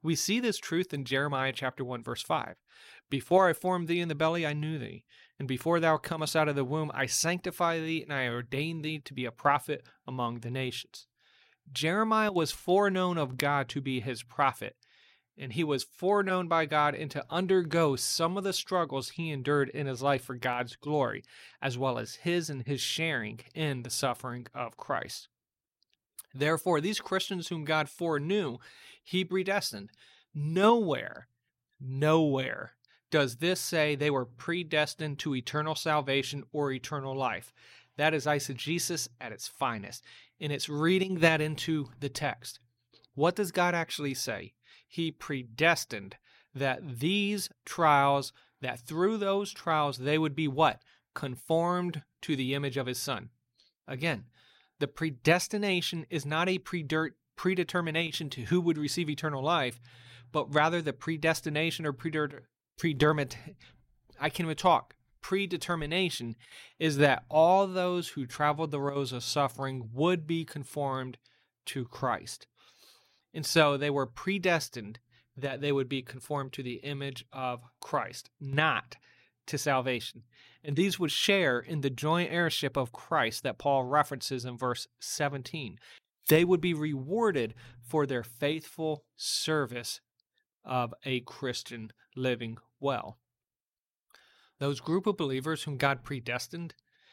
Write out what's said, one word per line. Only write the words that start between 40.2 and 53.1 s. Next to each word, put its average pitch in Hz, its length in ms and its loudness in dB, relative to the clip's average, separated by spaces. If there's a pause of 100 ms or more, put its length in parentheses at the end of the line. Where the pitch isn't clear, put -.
and 147 120 -4
it's 135 160 -4
reading 175 520 2
that 160 200 6
into 156 500 -2 (100)
the 143 80 -4
text. - 500 -6 (560)
What 165 220 2
does 196 160 -2
God 175 220 2
actually 147 400 -2
say? 107 400 -6 (340)
He 165 220 -2
predestined 123 1080 -2 (380)
that 131 460 -4
these 202 480 0 (160)
trials, 143 680 4 (280)
that 123 200 -6
through 175 360 0
those 196 360 0
trials 147 460 0
they 147 200 0
would 156 160 0
be 151 140 0
what? 139 340 2 (320)
Conformed 165 880 -2 (200)
to 151 140 -2
the 131 180 -2
image 139 220 -2
of 131 100 0
his 127 120 -4
Son. 117 320 -6 (560)